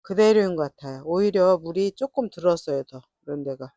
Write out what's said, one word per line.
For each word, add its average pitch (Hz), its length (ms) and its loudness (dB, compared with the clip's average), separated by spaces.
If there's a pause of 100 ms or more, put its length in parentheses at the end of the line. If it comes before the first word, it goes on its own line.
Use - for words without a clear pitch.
그대로인 202 540 4
것 147 200 -4
같아요. 135 300 -14
오히려 185 520 2
물이 170 400 -4
조금 254 320 -4
들었어요, 160 540 -2
더. 127 180 -16 (240)
그런 147 180 -8
데가. 135 340 -10